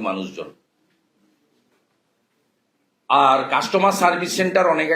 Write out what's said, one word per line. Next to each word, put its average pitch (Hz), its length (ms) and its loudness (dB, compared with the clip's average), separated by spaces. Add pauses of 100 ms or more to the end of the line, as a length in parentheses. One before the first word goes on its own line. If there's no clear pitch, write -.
মানুষজন। 95 420 -8 (2500)
আর 135 280 4 (140)
কাস্টমার 185 480 0
সার্ভিস 175 380 0
সেন্টার 185 360 2
অনেক 156 200 -2